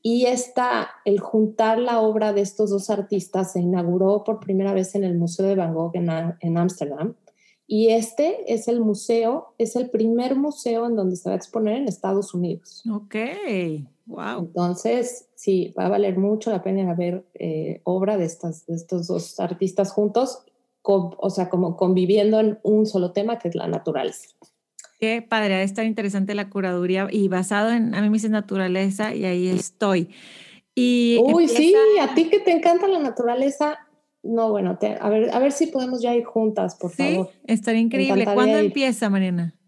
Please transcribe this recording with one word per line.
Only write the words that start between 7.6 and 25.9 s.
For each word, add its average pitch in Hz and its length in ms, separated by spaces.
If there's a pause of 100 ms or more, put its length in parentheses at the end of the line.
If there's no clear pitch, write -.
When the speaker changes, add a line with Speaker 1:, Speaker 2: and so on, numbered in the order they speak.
Speaker 1:
Y 220 200
este 226 640
es 220 160
el 240 100
museo, 226 760
es 233 180
el 247 140
primer 233 460
museo 254 500
en 233 100
donde 185 220
se 180 100
va 185 60
a 190 40
exponer 214 380
en 269 140
Estados 196 440
Unidos. 175 560
Speaker 2:
Ok, 208 260 (920)
wow. - 340
Speaker 1:
Entonces, 180 960
sí, 190 420
va 185 100
a - 20
valer 196 280
mucho 214 340
la 180 120
pena 196 180
ir 185 60
a 175 80
ver, 175 380
eh, 156 500
obra 190 340
de 175 80
estas, 165 420
de 170 80
estos 170 320
dos 175 320
artistas 185 520
juntos, 208 520 (380)
con, 180 380
o 196 100
sea, 185 200
como 175 260
conviviendo 190 640
en 214 240
un 214 220
solo 180 260
tema, 226 280
que 170 100
es 170 60
la 170 120
naturaleza. 160 640 (680)
Speaker 2:
Qué 226 220
padre, 214 340
ha - 40
de 190 40
estar 196 220
interesante 202 480